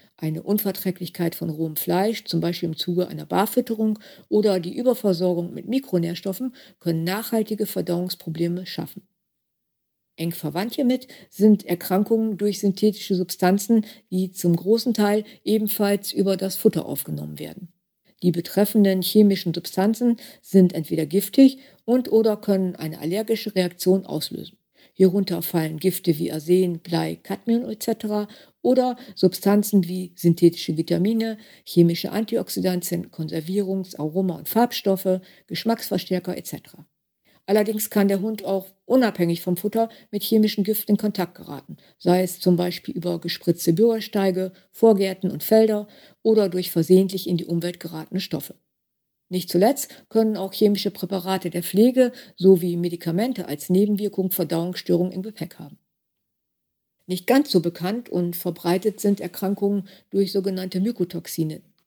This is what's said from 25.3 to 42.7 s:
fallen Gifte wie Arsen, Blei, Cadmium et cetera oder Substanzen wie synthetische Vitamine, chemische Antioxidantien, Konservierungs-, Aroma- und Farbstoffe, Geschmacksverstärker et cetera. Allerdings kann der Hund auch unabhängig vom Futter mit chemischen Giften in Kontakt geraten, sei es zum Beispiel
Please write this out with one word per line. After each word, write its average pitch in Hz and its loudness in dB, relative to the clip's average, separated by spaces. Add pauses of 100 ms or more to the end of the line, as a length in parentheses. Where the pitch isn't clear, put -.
fallen 156 -2
Gifte 170 0
wie 170 -4
Arsen, 170 0
Blei, 165 -4
Cadmium 226 -2
et 214 -10
cetera 208 -4 (360)
oder 247 2 (160)
Substanzen 202 2
wie 180 -8
synthetische 170 2
Vitamine, 214 -2 (260)
chemische 170 2
Antioxidantien, 180 -4
Konservierungs-, 185 -6
Aroma- 165 -4
und - -12
Farbstoffe, 196 0 (240)
Geschmacksverstärker 190 -4
et - -12
cetera. - -16 (580)
Allerdings 214 0
kann 202 4
der 196 0
Hund 208 -6
auch 190 -6 (120)
unabhängig 196 2
vom 180 -2
Futter 220 -2 (240)
mit 208 -4
chemischen 214 2
Giften 208 0
in - -4
Kontakt 202 -4
geraten, - -16 (200)
sei 180 2
es 180 -6
zum 180 4
Beispiel 175 -4